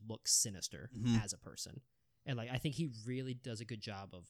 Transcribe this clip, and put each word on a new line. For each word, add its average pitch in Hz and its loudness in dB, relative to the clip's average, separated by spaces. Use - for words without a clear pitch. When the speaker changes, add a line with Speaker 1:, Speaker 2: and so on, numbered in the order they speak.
Speaker 1:
looks 110 0
sinister 87 2
Speaker 2:
Mm-hmm. 117 6
Speaker 1:
as 98 -4
a - -12
person. - -10
And, 135 0
like, 117 -4
I 131 2
think 151 0
he 160 0
really 127 -2
does 120 -6
a 117 -8
good 107 -6
job 98 -6
of, 90 -12